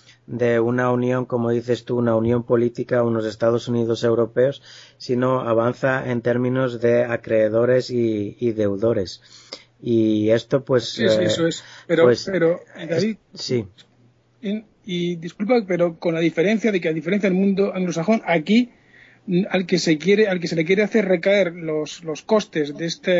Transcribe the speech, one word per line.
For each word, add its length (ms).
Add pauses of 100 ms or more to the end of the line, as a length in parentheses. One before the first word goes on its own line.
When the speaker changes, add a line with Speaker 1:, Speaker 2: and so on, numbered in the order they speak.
(280)
Speaker 1:
de 320
una 320
unión, 340
como 260
dices 340
tú, 120
una 200
unión 260
política, 600
unos 220
Estados 440
Unidos 340
europeos, 580 (360)
sino 420
avanza 720
en 100
términos 600
de 240
acreedores 840
y, 480
y 140
deudores. 720 (600)
Y 500
esto, 340
pues, 240
Speaker 2:
Sí, 180
sí, 140
Speaker 1:
eh, 20
Speaker 2:
eso 240
es. 160 (240)
Pero, 160
Speaker 1:
pues, 260
Speaker 2:
pero, 300 (180)
Speaker 1:
es-, 120
Speaker 2:
David, 280 (160)
Speaker 1:
sí. 320 (760)
Speaker 2:
y, 240 (180)
y 320
disculpa, 500
pero 320
con 160
la 60
diferencia 540
de 80
que, 80
a 40
diferencia 360
del 100
mundo 340
anglosajón, 520
aquí, 460 (540)
mm, 240
al 160
que 140
se 180
quiere, 300
al 140
que 80
se 80
le 80
quiere 180
hacer 240
recaer 460
los, 500
los 200
costes 520
de 100
esta, 340